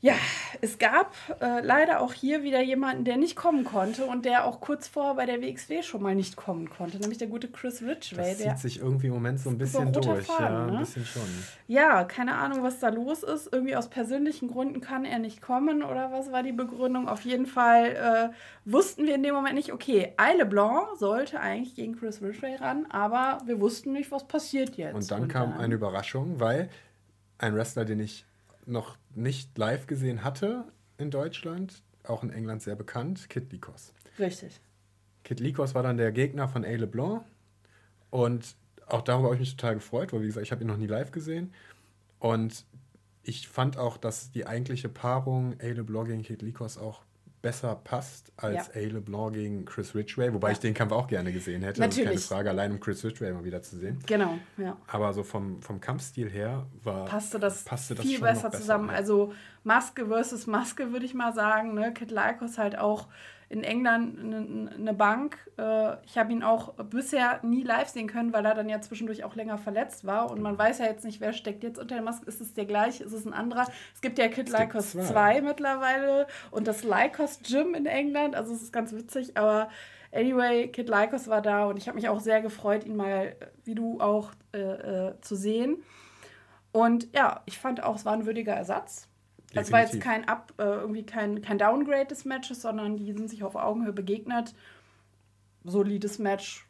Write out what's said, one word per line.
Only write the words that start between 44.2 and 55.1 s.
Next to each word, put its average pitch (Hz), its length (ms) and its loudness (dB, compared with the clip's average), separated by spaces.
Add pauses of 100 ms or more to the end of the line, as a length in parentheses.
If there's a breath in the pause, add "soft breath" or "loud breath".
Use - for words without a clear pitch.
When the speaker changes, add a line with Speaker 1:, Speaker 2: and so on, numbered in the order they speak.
Speaker 2:
die 120 140 -6
eigentliche 127 440 -4
Paarung 127 680 0
A - 60 -10
LeBlanc 113 440 -4
gegen 113 120 -4
Kid 110 220 -8
Likos 113 340 -8
auch 110 240 -12 (400)
besser 117 320 -4
passt - 640 -8
als - 400 -4
Speaker 1:
Ja. 110 60 -4
Speaker 2:
A 104 40 -4
LeBlanc 107 480 -6
gegen 104 300 -6
Chris - 320 -8
Ridgway, 120 380 -2
wobei 104 160 2
Speaker 1:
Ja. - 20 4
Speaker 2:
ich 104 80 0
den 110 140 2
Kampf 107 180 2
auch 123 160 2
gerne 92 240 -2
gesehen 90 300 -4
hätte, 98 180 -4
das 226 120 4
ist 196 40 -2
keine 247 120 2
Speaker 1:
Natürlich. 185 180 0
Speaker 2:
Frage, 101 240 -2
allein 98 240 0
um 101 80 -6
Chris 101 240 -4
Ridgway 110 260 -4
mal 87 140 -6
wieder 87 160 -6
zu - 160 -16
sehen. 98 280 -6
Speaker 1:
Genau, 196 320 2 (200)
ja. 190 180 -4 (120)
Speaker 2:
Aber 104 260 0